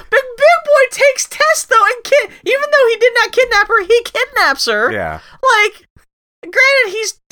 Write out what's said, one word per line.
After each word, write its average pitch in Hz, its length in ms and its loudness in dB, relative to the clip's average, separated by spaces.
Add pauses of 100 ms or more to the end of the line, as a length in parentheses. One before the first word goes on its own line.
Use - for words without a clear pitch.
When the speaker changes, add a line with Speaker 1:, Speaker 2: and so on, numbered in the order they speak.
(100)
Speaker 1:
Big 539 540 0
Boy 587 180 2 (100)
takes 523 360 0
Tess, - 360 -2
though, 453 200 0 (100)
and 480 100 -12
ki-, 466 460 -2
even 554 200 -2
though 571 180 4
he 453 80 0
did 466 180 2
not 453 180 0
kidnap 453 360 0
her, 427 160 0
he 453 200 2
kidnaps 440 640 -2
her. 220 260 -2
Speaker 2:
Yeah. 82 280 -6 (220)
Speaker 1:
Like, 214 440 0 (560)
granted, 508 500 0
he's, 427 280 -8 (120)